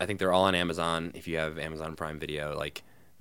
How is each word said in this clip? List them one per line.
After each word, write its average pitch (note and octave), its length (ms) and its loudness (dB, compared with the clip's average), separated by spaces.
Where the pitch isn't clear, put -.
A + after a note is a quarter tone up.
I F#2 60 0
think G2 140 -2
they're F#2 120 4
all F#2 120 8
on F#2+ 120 6
Amazon. E2+ 580 0
If - 140 -14
you E2 100 -2
have D#2 200 -2
Amazon D#2+ 360 -6
Prime D#2 260 -6
Video, D2+ 360 -4
like, D2 260 -6